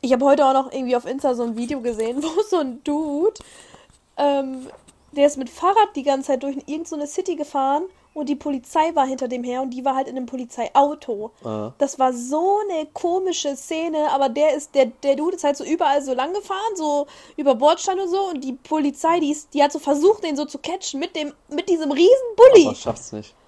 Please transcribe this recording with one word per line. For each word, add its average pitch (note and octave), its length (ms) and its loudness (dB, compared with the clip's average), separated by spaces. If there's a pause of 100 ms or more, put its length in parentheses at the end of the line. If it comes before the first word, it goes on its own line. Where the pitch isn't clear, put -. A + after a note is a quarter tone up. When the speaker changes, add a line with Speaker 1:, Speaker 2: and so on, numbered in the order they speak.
Speaker 1:
ich B3+ 120 2
hab B3 100 4
heute C#4+ 240 6
auch C4 60 6
noch C4+ 200 2
irgendwie B3+ 240 0
auf B3 100 -2
Insta C4+ 280 -2
so A#3+ 80 -4
ein A#3 140 -4
Video B3 240 -4
gesehen, A#3 420 -2
<laughs> - 0 -
wo E4 260 -2
so F4+ 100 2
ein C4 260 -4
Dude, D4+ 500 0 (800)
ähm, C4+ 520 -2 (440)
der C#4+ 140 6
ist C#4+ 120 2
mit B3+ 120 -8
Fahrrad G4+ 460 2
die C#4 80 -6
ganze C4+ 240 0
Zeit C4 140 0
durch C#4 140 -4 (100)
irgend D#4 200 -8
so - 80 -8
eine D4 120 -4
City F4+ 280 -4
gefahren C#4+ 500 0 (300)
und D4+ 140 -6
die C#4+ 80 0
Polizei D#4 580 -2
war C#4 120 4
hinter C4 220 -4
dem A#3+ 160 -6
her B3 180 -4
und C4 80 -6
die B3 140 -10
war C4+ 100 2
halt C4+ 140 -2
in C4 80 -10
einem B3+ 100 -6
Polizeiauto. B3 1040 -2 (140)
Speaker 2:
Ah. G#2+ 340 -6
Speaker 1:
Das C#4 200 -2
war C4 140 2
so D4+ 460 0 (100)
eine D#4+ 180 -4
komische E4+ 680 -4
Szene, D#4+ 540 -2
aber C#4 180 0
der C#4+ 260 2
ist, - 200 -10
der, C4+ 120 4
der C#4 300 -2
Dude E4 200 -2
ist - 80 -8
halt C#4+ 120 2
so - 80 -10
überall C#4+ 380 0
so C4 120 -4
lang C4+ 200 -2
gefahren, G4+ 420 -4
so D4 300 0 (300)
über C4+ 180 4
Bordstein E4+ 460 2
und F#4+ 100 -4
so G4 200 0
und C#4 120 -6
die C4 120 -6
Polizei, D#4 640 0
die D4 100 0
ist, - 240 -8
die D4 80 4
hat C#4+ 100 4
so D4+ 60 -6
versucht, D4+ 460 2
den D#4 120 -2
so D4 100 -2
zu C#4+ 120 -12
catchen E4+ 420 -8
mit F4 160 -6
dem, D4+ 160 -6 (160)
mit D#4+ 200 -4
diesem D#4 240 2
riesen E4 160 6 (280)
Bulli. A4+ 300 4
Speaker 2:
Aber B3+ 80 -4
schafft's - 380 -8
nicht. G#2+ 220 -14 (140)